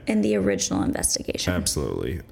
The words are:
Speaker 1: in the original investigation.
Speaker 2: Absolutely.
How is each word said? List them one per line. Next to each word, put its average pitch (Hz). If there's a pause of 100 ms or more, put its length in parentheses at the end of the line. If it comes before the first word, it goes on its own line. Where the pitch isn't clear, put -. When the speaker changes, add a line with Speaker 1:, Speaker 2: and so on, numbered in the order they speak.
Speaker 1:
in 220
the 214
original 196
investigation. -
Speaker 2:
Absolutely. 67 (120)